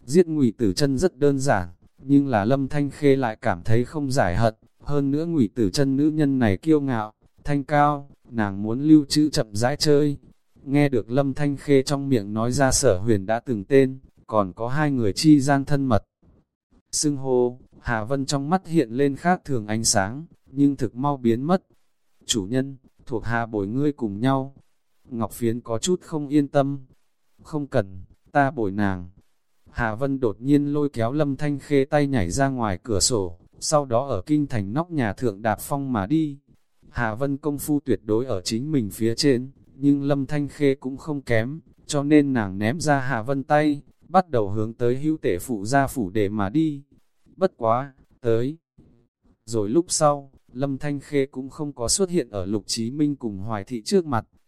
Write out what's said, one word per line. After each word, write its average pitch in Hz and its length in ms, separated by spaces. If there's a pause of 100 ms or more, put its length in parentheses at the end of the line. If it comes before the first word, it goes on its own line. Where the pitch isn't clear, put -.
Giết 165 220
Ngụy 151 320
Tử 104 140
Chân 139 260
rất 170 180
đơn 139 220
giản, 113 300 (340)
nhưng 139 260
là 107 160
Lâm 135 240
Thanh 143 220
Khê 139 260
lại 120 240
cảm 90 240
thấy 117 200
không 143 260
giải 107 260
hận, 110 180 (280)
hơn 139 280
nữa 151 160
Ngụy 156 280
Tử 107 160
Chân 135 260
nữ 151 140
nhân 147 280
này 107 180
kiêu 156 240
ngạo, 113 320 (320)
thanh 143 200
cao, 147 460 (200)
nàng 101 320
muốn 113 180
lưu 151 280
trữ 151 200
chậm 110 260
rãi 120 220
chơi. 147 400 (460)
Nghe 143 260
được 113 220
Lâm 135 240
Thanh 143 220
Khê 139 260
trong 139 260
miệng 104 260
nói 113 180
ra 131 180
Sở 120 280
Huyền 101 280
đã 113 140
từng 104 240
tên, 131 340 (280)
còn 101 260
có 113 160
hai 147 220
người 117 220
chi 151 280
gian 139 240
thân 139 220
mật 113 180 (880)
xưng 147 220
hô, 127 420 (220)
Hạ 110 240
Vân 135 220
trong 143 240
mắt 185 160
hiện 156 240
lên 139 260
khác 175 280
thường 120 220
ánh 110 180
sáng, 113 420 (240)
nhưng 139 260
thực 113 180
mau 139 220
biến 120 260
mất, 175 200 (640)
"Chủ 101 200
nhân, 131 300 (300)
thuộc 104 180
hạ 117 220
bồi 107 200
ngươi 139 260
cùng 110 280
nhau." 135 340 (560)
Ngọc 113 220
Phiến 117 280
có 113 180
chút 180 240
không 147 260
yên 143 200
tâm. 139 380 (560)
"Không 147 240
cần, 95 380 (280)
ta 143 180
bồi 113 200
nàng." 95 400 (600)
Hạ 113 240
Vân 135 260
đột 107 200
nhiên 143 320
lôi 147 160
kéo 113 240
Lâm 143 240
Thanh 147 220
Khê 135 260
tay 147 220
nhảy 117 240
ra 135 180
ngoài 117 340
cửa 104 180
sổ, 95 380 (220)
sau 147 240
đó 127 220
ở 110 200
kinh 151 200
thành 104 260
nóc 170 180
nhà 127 220
thượng 104 300
đạp 107 180
phong 139 320
mà 101 140
đi. 147 320 (520)
Hạ 113 240
Vân 139 220
công 147 220
phu 147 220
tuyệt 107 240
đối 110 220
ở 107 140
chính 120 320
mình 117 180
phía 113 240
trên, 131 360 (240)
nhưng 143 280
Lâm 139 240
Thanh 147 220
Khê 139 260
cũng 135 220
không 143 260
kém, 123 380 (260)
cho 143 160
nên 143 300
nàng 98 260
ném 113 220
ra 147 200
Hạ 127 220
Vân 135 220
tay, 151 380 (260)
bắt 180 200
đầu 113 220
hướng 107 240
tới 120 220
Hữu 156 200
Tể 110 220
phụ 101 260
gia 135 220
phủ 104 240
để 101 180
mà 104 200
đi. 143 360 (520)
Bất 185 200
quá, 123 380 (260)
tới 123 380 (880)
rồi 110 220
lúc 170 200
sau, 143 420 (240)
Lâm 135 240
Thanh 147 220
Khê 139 260
cũng 131 220
không 147 240
có 117 160
xuất 185 220
hiện 147 200
ở 98 160
Lục 101 200
Chí 117 240
Minh 147 260
cùng 110 220
Hoài 104 260
Thị 117 180
trước 180 240
mặt, 123 200 (200)